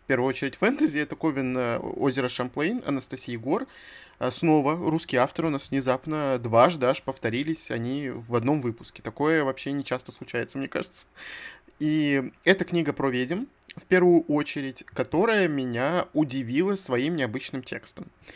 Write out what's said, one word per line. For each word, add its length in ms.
В 20
первую 220
очередь 280
фэнтези, 420
это 180
Ковен, 420
э, 200
Озеро 500
Шамплейн, 580
Анастасии 500
Гор. 300
Э, 100
снова 460
русский 400
автор 300
у 40
нас 200
внезапно 680
дважды 480
аж 160
повторились 680
они 380
в 260
одном 260
выпуске. 400
Такое 420
вообще 280
не 120
часто 280
случается, 460
мне 100
кажется. 380
И 520
это 200
книга 300
про 160
ведьм, 340
в 80
первую 380
очередь, 640
которая 600
меня 680
удивила 640
своим 400
необычным 460
текстом. 440